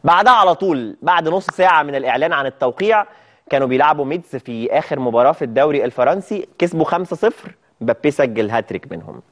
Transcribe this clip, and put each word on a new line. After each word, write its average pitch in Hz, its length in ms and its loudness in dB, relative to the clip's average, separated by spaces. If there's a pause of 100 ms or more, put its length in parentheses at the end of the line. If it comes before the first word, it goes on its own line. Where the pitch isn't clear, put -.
بعدها 190 300 4
على 190 220 4
طول، 135 460 -4
بعد 170 260 0
نص 185 180 -2
ساعه 180 380 2
من 143 120 -6
الاعلان 135 380 0
عن 139 120 -2
التوقيع، 196 600 0 (440)
كانوا 135 180 0
بيلعبوا 143 380 2
ميدز 160 300 -8
في 120 360 -8
اخر 147 280 -2
مباراه 123 320 2
في 160 140 -4
الدوري 131 400 0
الفرنسي، 165 640 -2 (120)
كسبوا 160 260 0
خمسة 175 300 -4
صفر، - 360 -4 (300)
مبابي 120 300 0
سجل 110 380 -2
هاتريك 110 420 -6
منهم 82 300 -16 (100)